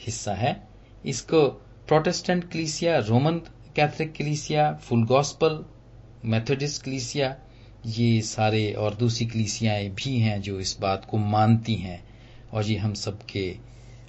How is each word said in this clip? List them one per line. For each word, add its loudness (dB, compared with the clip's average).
हिस्सा -6
है। -2
इसको 0
प्रोटेस्टेंट 2
कलीसिया, 0
रोमन 4
कैथोलिक 0
कलीसिया, 0
फुल 2
गॉस्पेल, 2
मेथोडिस्ट 0
कलीसिया, -4
ये 4
सारे 0
और -2
दूसरी 0
कलीसियाएं -2
भी -2
हैं 2
जो -6
इस -6
बात 0
को -2
मानती 4
हैं, -8
और -2
ये 0
हम -2
सबके, -6